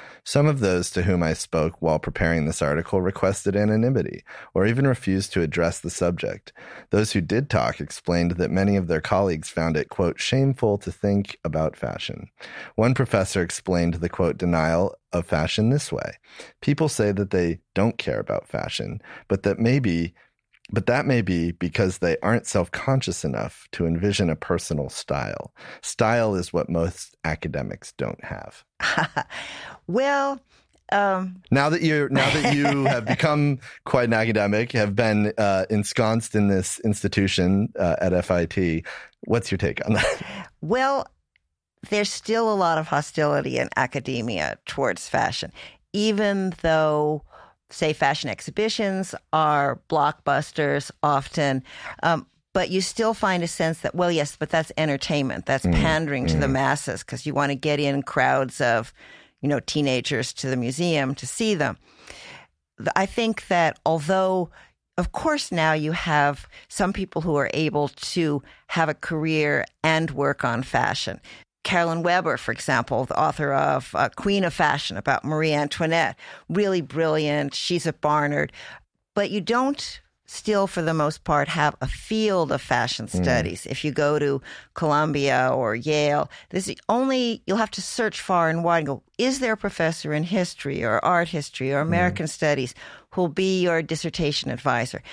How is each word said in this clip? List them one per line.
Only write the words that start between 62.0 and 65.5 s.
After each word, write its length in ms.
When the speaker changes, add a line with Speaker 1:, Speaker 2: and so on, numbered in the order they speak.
Speaker 2:
Th-, 180
I 100
think 400
that 400
although, 640
of 160
course, 400